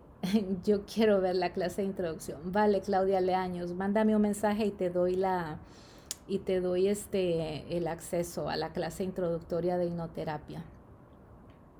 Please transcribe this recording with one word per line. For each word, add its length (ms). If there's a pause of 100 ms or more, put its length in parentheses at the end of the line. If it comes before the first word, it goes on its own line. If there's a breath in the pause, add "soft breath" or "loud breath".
(220)
<laughs> 440
yo 200
quiero 360
ver 140
la 180
clase 300
de 40
introducción. 640
Vale, 300
Claudia 400
Leaños, 520
mándame 420
un 60
mensaje 440
y 60
te 180
doy 260
la, 440 (680 loud breath)
y 120
te 200
doy, 280
este, 880
el 100
acceso 600
a 80
la 160
clase 300
introductoria 720
de 80
hipnoterapia. 800 (1160)